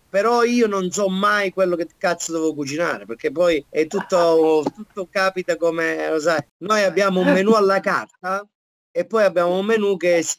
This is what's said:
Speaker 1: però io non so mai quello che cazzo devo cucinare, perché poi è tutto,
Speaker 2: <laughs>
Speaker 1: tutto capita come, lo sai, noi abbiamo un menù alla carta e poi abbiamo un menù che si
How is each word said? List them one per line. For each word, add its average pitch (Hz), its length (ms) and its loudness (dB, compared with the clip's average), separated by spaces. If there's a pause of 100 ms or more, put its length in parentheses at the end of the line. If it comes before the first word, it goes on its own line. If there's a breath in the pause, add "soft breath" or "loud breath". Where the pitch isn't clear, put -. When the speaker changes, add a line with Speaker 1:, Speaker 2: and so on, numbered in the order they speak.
Speaker 1:
però 233 360 2
io 240 240 2
non 190 240 -2
so 196 160 0
mai 202 420 0
quello 185 240 0
che 165 140 -4 (100)
cazzo 170 320 -4
devo 160 240 -2
cucinare, 143 500 -6
perché 117 280 -6
poi 165 360 0
è 156 200 -2
tutto, 165 760 2
Speaker 2:
<laughs> - 140 -6
Speaker 1:
tutto 208 340 -12
capita 185 460 -2
come, 160 520 -2
lo 156 120 -2
sai, 160 180 0 (200)
noi 202 260 0
abbiamo 185 360 0
un 185 120 4
menù 196 200 2
alla 196 280 2
carta 190 680 -6 (460)
e 175 140 -2
poi 220 160 0
abbiamo 175 340 2
un 196 80 -2
menù 208 320 0
che 175 280 2
si - 140 -6